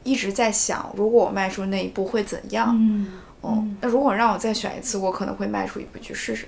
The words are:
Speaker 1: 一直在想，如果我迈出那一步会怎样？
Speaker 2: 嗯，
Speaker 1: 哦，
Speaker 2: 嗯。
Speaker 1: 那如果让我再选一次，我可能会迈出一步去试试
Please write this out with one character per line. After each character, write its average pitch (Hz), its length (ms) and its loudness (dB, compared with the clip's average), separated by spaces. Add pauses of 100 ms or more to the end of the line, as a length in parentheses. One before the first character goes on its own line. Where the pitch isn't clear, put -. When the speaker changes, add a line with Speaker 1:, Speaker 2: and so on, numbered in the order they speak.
Speaker 1:
一 262 120 2
直 196 160 -2
在 220 200 2
想， - 440 -2
如 208 140 2
果 233 160 8
我 208 60 0
迈 190 180 0
出 190 160 -6
那 190 180 0
一 185 40 -4
步 190 180 -4
会 202 180 0
怎 - 160 -6 (120)
样？ 226 180 2 (100)
Speaker 2:
嗯， 208 280 4 (340)
Speaker 1:
哦， 226 160 -2
Speaker 2:
嗯。 214 240 -2
Speaker 1:
那 247 80 0
如 240 100 4
果 269 140 4
让 220 180 4
我 185 60 0
再 220 160 0
选 - 240 -4
一 - 40 -10
次， - 180 -2
我 190 120 0
可 190 140 -4
能 196 100 -4
会 196 120 -4
迈 196 180 -2
出 - 140 -8
一 - 60 -10
步 - 140 -16
去 - 140 -12
试 - 220 -6
试 - 120 -8